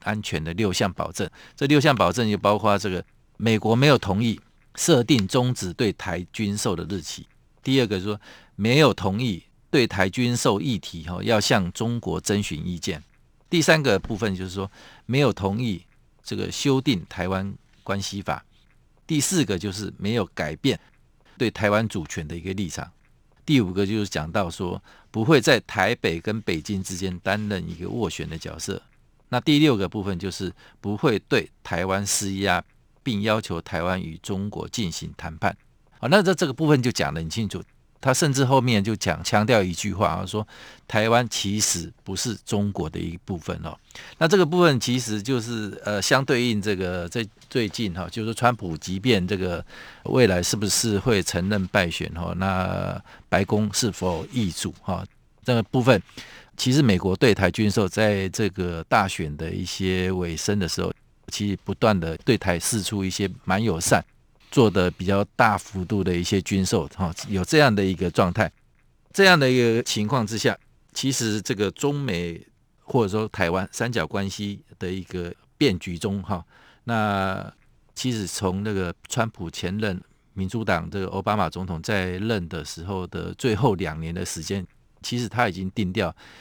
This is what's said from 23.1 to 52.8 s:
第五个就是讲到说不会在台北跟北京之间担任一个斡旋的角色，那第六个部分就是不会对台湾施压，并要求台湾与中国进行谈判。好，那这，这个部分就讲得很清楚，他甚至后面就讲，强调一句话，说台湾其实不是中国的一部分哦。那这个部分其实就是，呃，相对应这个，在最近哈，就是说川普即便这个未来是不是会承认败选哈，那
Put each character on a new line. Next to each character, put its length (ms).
第 160
五 100
个 140
就 140
是 80
讲 240
到 180
说 320
不 120
会 160
在 200
台 340
北 260
跟 220
北 180
京 220
之 160
间 220
担 280
任 220
一 60
个 100
斡 240
旋 180
的 80
角 220
色， 240
那 100
第 200
六 180
个 100
部 160
分 140
就 140
是 200
不 160
会 220
对 180
台 220
湾 200
施 320
压， 240
并 200
要 180
求 220
台 220
湾 180
与 200
中 280
国 180
进 240
行 240
谈 220
判。 180
好， 120
那 120
这， 140
这 100
个 60
部 160
分 160
就 80
讲 220
得 80
很 80
清 180
楚， 160
他 120
甚 200
至 100
后 160
面 240
就 100
讲， 300
强 220
调 180
一 80
句 220
话， 320
说 200
台 180
湾 220
其 280
实 340
不 140
是 180
中 280
国 160
的 100
一 240
部 140
分 260
哦。 140
那 100
这 80
个 100
部 140
分 180
其 220
实 240
就 160
是， 460
呃， 160
相 220
对 220
应 160
这 140
个， 320
在 180
最 200
近 240
哈， 160
就 140
是 20
说 80
川 200
普 220
即 240
便 260
这 120
个 280
未 240
来 160
是 140
不 100
是 320
会 240
承 260
认 180
败 220
选 240
哈， 220
那 680